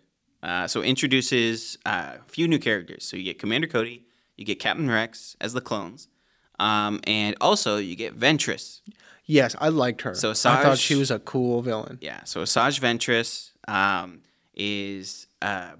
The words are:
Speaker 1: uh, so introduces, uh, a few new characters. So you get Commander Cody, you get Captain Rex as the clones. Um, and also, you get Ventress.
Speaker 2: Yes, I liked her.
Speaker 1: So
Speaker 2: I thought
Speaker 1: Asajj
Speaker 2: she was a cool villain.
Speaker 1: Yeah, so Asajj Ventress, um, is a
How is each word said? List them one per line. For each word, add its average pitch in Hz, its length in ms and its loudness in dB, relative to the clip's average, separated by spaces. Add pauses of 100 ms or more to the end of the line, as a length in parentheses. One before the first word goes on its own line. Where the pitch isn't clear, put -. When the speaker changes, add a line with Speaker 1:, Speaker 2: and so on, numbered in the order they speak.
(420)
Speaker 1:
uh, 87 260 -2
so 110 140 -2
introduces, 123 1040 0
uh, 82 280 -4 (120)
a - 60 -20
few 165 160 0
new 160 100 4
characters. 104 460 -2
So - 140 -8
you 92 60 -6
get 90 140 -8
Commander 120 300 -2
Cody, 120 380 -2 (360)
you 98 40 -14
get 104 140 -4
Captain 135 300 0
Rex 113 500 -4
as 113 140 -4
the 123 80 -4
clones. 104 460 -8 (520)
Um, 104 460 2
and 104 340 0
also, 110 380 2
you 92 180 -4
get 110 240 -8
Ventress. 127 640 0 (440)
Speaker 2:
Yes, 135 340 4
I 156 100 2
liked 123 320 0
her. 104 140 -6
Speaker 1:
So 110 160 0
Speaker 2:
I - 20 0
thought 131 320 6
Speaker 1:
Asajj 135 200 6
Speaker 2:
she 147 100 2
was 135 160 2
a 110 80 0
cool 123 420 0
villain. 113 400 -4
Speaker 1:
Yeah, 58 240 -12
so - 160 -6
Asajj 131 400 2
Ventress, 117 680 0 (200)
um, 95 500 0 (340)
is 98 720 -6 (140)
a 92 280 -4 (100)